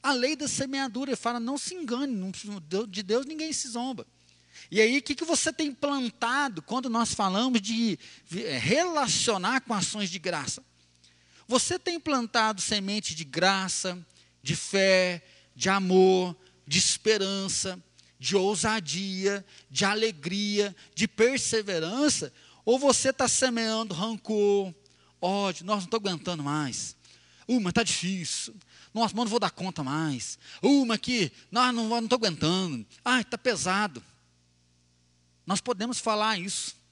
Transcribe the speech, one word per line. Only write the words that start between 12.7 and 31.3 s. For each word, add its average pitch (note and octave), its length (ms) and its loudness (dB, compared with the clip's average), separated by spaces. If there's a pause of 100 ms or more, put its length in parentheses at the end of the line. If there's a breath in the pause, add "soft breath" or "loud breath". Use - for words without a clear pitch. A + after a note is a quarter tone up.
de D#3+ 100 -8
graça, F3+ 760 0 (440 soft breath)
de C#3+ 120 -2
fé, F#3 680 2 (320 soft breath)
de F#3 140 0
amor, F#3 680 6 (300 soft breath)
de D3 100 -2
esperança, G3 1080 0 (360 soft breath)
de C3 180 -2
ousadia, G3 1040 0 (280 loud breath)
de C#3 160 0
alegria, G3+ 880 0 (180 loud breath)
de G3+ 140 2
perseverança? A3 1200 0 (340 loud breath)
Ou A#3+ 140 4
você C4+ 320 4
tá C4 160 0
semeando A3+ 680 0
rancor, G3+ 800 0 (460 soft breath)
ódio, F#3+ 440 0
"Nossa, G3+ 180 0
não F3 60 -10
tô A3+ 80 0
aguentando F3 460 -2
mais. C#3+ 520 -2 (520 soft breath)
Uh, B3 120 2
mas F3+ 140 0
tá A#3 100 4
difícil. F#3 720 -4 (380 loud breath)
Nossa, A3 220 0
mas A#3+ 100 0
não G3+ 60 -4
vou A#3 100 2
dar F#3 100 0
conta F3+ 320 -8
mais. C#3+ 560 -4 (220 loud breath)
Uh, C4+ 240 6
mas A3+ 140 2
que, A#3 340 0 (180 loud breath)